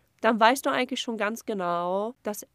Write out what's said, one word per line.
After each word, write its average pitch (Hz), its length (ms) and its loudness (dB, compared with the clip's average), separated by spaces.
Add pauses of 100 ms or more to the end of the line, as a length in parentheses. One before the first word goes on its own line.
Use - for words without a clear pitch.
(220)
dann 226 180 2
weißt 240 260 6
du 285 40 0
eigentlich 254 320 -2
schon 226 160 -6
ganz 214 280 -4
genau, 185 800 -2
dass 208 320 -8